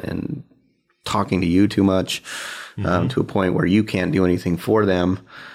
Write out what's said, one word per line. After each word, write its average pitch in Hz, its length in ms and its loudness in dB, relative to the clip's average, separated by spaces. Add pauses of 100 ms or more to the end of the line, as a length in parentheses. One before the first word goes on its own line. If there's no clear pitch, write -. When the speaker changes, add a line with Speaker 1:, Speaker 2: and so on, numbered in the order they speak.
Speaker 1:
and - 400 -8 (640)
talking 98 360 -2
to 87 60 0
you 92 200 4
too 101 160 2
much, 92 380 0 (560)
um, 107 80 -6
Speaker 2:
Mm-hmm. 87 220 2
Speaker 1:
to - 140 -2
a - 20 2
point 92 320 0
where 82 100 0
you 101 180 4
can't 92 280 -2
do 92 140 2
anything 90 320 0
for 107 280 2
them. 92 320 2 (380)